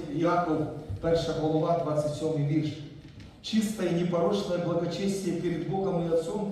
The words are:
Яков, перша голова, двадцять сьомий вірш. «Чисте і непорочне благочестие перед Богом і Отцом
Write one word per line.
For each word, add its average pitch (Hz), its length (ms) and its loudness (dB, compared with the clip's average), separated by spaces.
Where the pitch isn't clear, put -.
Яков, 165 440 2
перша - 320 2
голова, 156 500 2
двадцять 151 320 0
сьомий 151 320 0
вірш. 151 220 2
«Чисте 202 440 0
і 165 60 2
непорочне 175 640 2
благочестие 170 760 0
перед 165 360 -2
Богом 180 380 0
і 160 60 0
Отцом 196 380 0